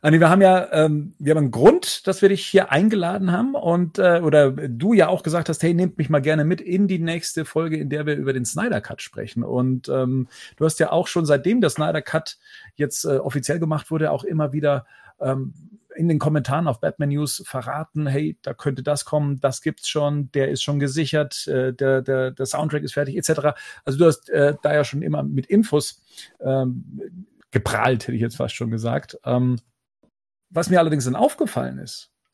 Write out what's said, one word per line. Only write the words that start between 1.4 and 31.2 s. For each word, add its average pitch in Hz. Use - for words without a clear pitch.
Grund, 180
dass 190
wir 196
dich 196
hier -
eingeladen 185
haben 247
und, 175
äh, 175
oder 147
du 143
ja 165
auch 185
gesagt 165
hast, 156
hey, 170
nehmt 175
mich 139
mal 147
gerne 151
mit 175
in 185
die 185
nächste 165
Folge, 160
in 147
der 147
wir 147
über 135
den 123
Snyder 180
Cut -
sprechen. -
Und, 127
ähm, 131
du 156
hast 156
ja 160
auch 170
schon 170
seitdem 151
der 180
Snyder 156
Cut -
jetzt, -
äh, 139
offiziell 139
gemacht 156
wurde, 156
auch 143
immer 151
wieder, 143
ähm, 135
in 170
den 156
Kommentaren 151
auf 127
Batman 147
News 147
verraten, 147
hey, 151
da 135
könnte 135
das 147
kommen, 143
das 131
gibt's -
schon, 147
der 135
ist 135
schon 143
gesichert, 143
äh, 131
der, 135
der, 131
der 131
Soundtrack 151
ist 139
fertig, 143
et 165
cetera. 147
Also 135
du 170
hast, -
äh, 147
da 147
ja 147
schon 139
immer 147
mit 139
Infos, 196
ähm, 135
geprahlt, 110
hätte 127
ich 113
jetzt 117
fast 123
schon 120
gesagt. 117
Ähm, 123
was 170
mir 180
allerdings 151
dann 127
aufgefallen 208